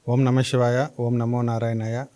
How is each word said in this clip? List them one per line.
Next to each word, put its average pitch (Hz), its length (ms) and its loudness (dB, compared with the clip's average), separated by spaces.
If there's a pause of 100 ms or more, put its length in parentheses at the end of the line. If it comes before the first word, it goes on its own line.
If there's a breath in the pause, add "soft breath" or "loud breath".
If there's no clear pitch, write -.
ఓం 127 160 4
నమ 127 160 4
శివాయ, 127 460 2 (140)
ఓం 120 180 0
నమో 120 240 0
నారాయణాయ, 117 600 -2 (120)